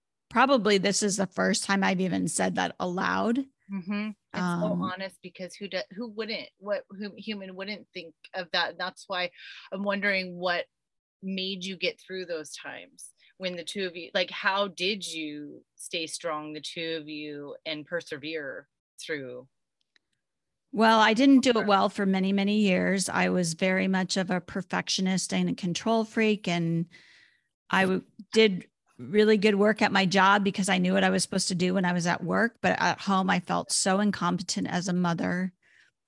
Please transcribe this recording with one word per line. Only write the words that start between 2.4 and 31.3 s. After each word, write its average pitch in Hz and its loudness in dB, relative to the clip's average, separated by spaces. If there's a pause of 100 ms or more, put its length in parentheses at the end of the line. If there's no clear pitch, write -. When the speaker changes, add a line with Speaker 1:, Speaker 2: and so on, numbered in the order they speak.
Speaker 1:
that - 0
aloud. 190 0 (300)
Speaker 2:
Mm-hmm. 202 -6 (240)
It's 180 -2 (140)
so - 0
Speaker 1:
Um, 175 -2
Speaker 2:
honest 185 -8
because 180 -14
who 202 -12
do, 185 -6 (120)
who 214 -10
wouldn't, 208 -8 (120)
what, 202 -6
who 208 -12
human 196 -10
wouldn't 196 -10
think 165 -14 (200)
of 180 -8
that? 170 0
And 175 -16
that's 180 -8
why 180 -4 (420)
I'm 190 -6
wondering 190 -2
what 175 -2 (560)
made 190 -6
you 190 -6
get 175 -4
through 185 -10
those 156 -8
times - -16 (300)
when 180 -6
the 165 -10
two 196 -6
of 170 -8
you, 170 -14
like, 185 0
how 202 0
did 180 -4
you 151 -10 (120)
stay 165 -8
strong, 151 -8
the 151 -12
two 165 -8
of 151 -16
you, 147 -12 (100)
and 151 -8
persevere 151 -10 (340)
through? 131 -10 (1200)
Speaker 1:
Well, 220 4
I 220 6
didn't 269 8
do 240 4
it 202 0
well 196 4
for 202 -2
many, 190 2
many 202 2
years. 185 2
I 180 2
was 180 0
very 185 0
much 185 0
of 190 -2
a 180 0
perfectionist 185 -2
and 180 2
a 170 -2
control 220 -2
freak. 214 0
And 170 0 (840)
I 185 4
w-, 185 2 (280)
did 214 4 (320)
really 208 4
good 202 4
work 208 4
at 208 4
my 196 4
job 196 6
because 196 0
I 190 2
knew 180 2
what 190 4
I 185 4
was 185 2
supposed - -2